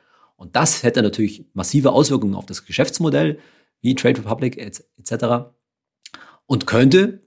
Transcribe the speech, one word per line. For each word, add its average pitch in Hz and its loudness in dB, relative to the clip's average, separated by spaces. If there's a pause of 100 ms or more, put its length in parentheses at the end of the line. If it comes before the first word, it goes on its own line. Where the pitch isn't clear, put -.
(360)
Und 90 -14
das 147 2
hätte 123 2
natürlich 107 -2
massive 135 0
Auswirkungen 127 2
auf 95 -10
das - -16
Geschäftsmodell, 151 0 (420)
wie 127 0
Trade - 0
Republic 113 -4
et-, - -16 (140)
et - -20
cetera. 120 -2 (880)
Und - -2
könnte 135 4